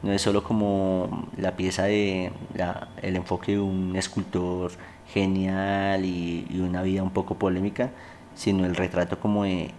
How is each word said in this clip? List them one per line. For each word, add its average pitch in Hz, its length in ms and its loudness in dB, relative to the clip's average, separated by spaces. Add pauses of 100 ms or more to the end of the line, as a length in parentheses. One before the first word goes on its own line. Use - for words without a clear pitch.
no 98 100 2
es 98 80 2
solo 101 220 4
como 95 920 2
la 92 200 -2
pieza 92 280 0
de, 98 480 2 (220)
la, 90 360 -4 (120)
el 95 140 -2
enfoque 90 380 0
de 101 60 2
un 95 360 0
escultor 90 760 -2 (400)
genial 95 960 2
y, 85 440 -2
y 92 100 -2
una 90 240 0
vida 95 180 2
un 95 80 0
poco 95 260 0
polémica, 101 540 0 (460)
sino 95 300 2
el 87 100 2
retrato 87 440 0
como 104 240 2
de 92 360 0